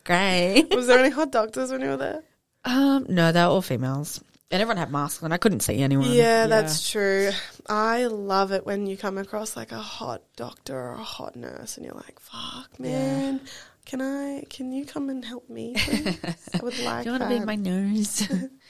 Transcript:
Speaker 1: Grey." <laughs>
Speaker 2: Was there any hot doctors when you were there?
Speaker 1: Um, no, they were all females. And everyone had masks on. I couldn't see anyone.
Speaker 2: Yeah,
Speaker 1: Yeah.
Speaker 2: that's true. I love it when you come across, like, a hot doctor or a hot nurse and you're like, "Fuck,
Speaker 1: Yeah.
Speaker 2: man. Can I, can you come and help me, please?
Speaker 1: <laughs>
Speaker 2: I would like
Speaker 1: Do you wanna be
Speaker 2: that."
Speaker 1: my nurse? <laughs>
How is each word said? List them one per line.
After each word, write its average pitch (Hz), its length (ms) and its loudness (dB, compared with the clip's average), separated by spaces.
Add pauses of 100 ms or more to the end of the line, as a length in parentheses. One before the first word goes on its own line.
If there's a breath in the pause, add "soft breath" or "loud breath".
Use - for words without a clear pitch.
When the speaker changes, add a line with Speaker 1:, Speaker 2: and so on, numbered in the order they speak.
Speaker 1:
Grey." 185 640 4
<laughs> - 40 -18
Speaker 2:
Was 247 160 2
there 247 100 10
any 262 120 8
hot 277 220 0
doctors 247 400 0
when 262 80 -4
you 269 80 -2
were 277 80 0
there? 285 260 -4 (420)
Speaker 1:
Um, 269 440 4
no, 165 240 6
they 170 80 6
were 175 60 6
all 180 160 4
females. 135 600 -4 (280)
And 180 100 0
everyone 226 160 0
had 156 160 -4
masks 143 300 -4
on. 160 100 -2
I 175 60 0
couldn't 175 220 2
see 104 180 0
anyone. 139 300 4
Speaker 2:
Yeah, 233 340 6
Speaker 1:
Yeah. 226 60 4
Speaker 2:
that's 214 420 2
true. 196 400 2 (380 loud breath)
I 226 380 2
love 196 460 0
it 196 140 -2
when 202 200 -2
you 196 120 -6
come 196 180 -6
across, 208 400 -8
like, 220 160 -12
a 113 80 -10
hot - 420 -10 (140)
doctor 123 400 -10
or 123 160 -8
a 226 100 -12
hot - 340 -12
nurse - 420 -12
and - 80 -14
you're - 80 -14
like, - 260 -18
"Fuck, 247 480 -14 (100)
Speaker 1:
Yeah. 254 100 -10
Speaker 2:
man. 269 520 -2 (460 loud breath)
Can 262 160 -8
I, 277 480 -6
can 254 220 -10
you 277 120 -6
come 285 260 -6
and 262 140 -8
help 240 240 -14
me, 233 280 -10
please? 294 460 -2
Speaker 1:
<laughs> - 320 -8
Speaker 2:
I - 80 -2
would 247 180 -6
like 240 240 -4
Speaker 1:
Do 233 60 -4
you 254 80 -2
wanna 247 100 -2
be 247 100 2
Speaker 2:
that." 220 80 -2
Speaker 1:
my 214 100 -2
nurse? 202 760 0
<laughs> 196 40 2 (320 soft breath)